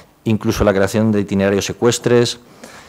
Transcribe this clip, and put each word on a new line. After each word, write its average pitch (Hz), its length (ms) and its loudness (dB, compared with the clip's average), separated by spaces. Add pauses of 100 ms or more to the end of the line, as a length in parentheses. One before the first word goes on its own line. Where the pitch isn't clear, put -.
(240)
incluso 110 380 -2
la 104 100 2
creación 104 380 0
de 104 100 0
itinerarios 98 500 -2
ecuestres. 120 680 0 (500)